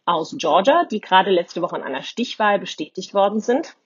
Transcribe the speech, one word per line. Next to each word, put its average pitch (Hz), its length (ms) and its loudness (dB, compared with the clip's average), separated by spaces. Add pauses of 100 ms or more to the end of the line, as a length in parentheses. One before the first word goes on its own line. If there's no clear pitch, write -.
aus 165 320 -2
Georgia, 196 480 4
die 214 160 -6
gerade 190 300 4
letzte 175 320 -2
Woche 180 140 -4
in - 60 -10
einer 135 200 -8
Stichwahl 214 560 -2
bestätigt - 560 -10
worden 202 240 2
sind. 240 360 -2 (100)